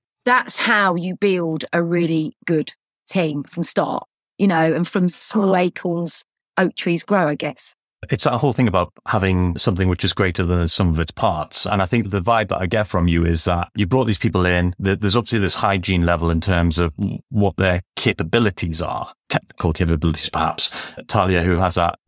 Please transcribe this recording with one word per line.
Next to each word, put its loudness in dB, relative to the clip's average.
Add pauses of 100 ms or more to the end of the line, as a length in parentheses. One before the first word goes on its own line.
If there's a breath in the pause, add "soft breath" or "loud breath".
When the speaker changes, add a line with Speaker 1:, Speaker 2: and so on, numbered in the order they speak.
(240)
Speaker 1:
that's 0
how 2
you -4
build 0
a 2
really 0 (100)
good 0 (360)
team -2
from -8
start, -4 (320)
you 2
know, 2
and 0
from 0
small 0
acorns, -2 (340)
oak 2
trees -2
grow, 2
I -2
guess. -8 (360)
Speaker 2:
It's -2
that 2
whole 2
thing 2
about 2 (140)
having 2
something 0
which 0
is 0
greater 0
than 2
the 2
sum 2
of 2
its -2
parts. -2
And 0
I 0
think 0
the 0
vibe 0
that -2
I -2
get 0
from 0
you 4
is 0
that 0
you 0
brought 2
these 0
people 0
in. 2
Th-, 0
there's 0
obviously 0
this 0
hygiene 0
level 2
in 2
terms 2
of 0
w-, -4 (100)
what 0
their 0 (120)
capabilities -2
are, -8 (160)
technical -2
capabilities, 0
perhaps. -2 (340 loud breath)
Talia, 2
who 2
has 0
that 0 (120)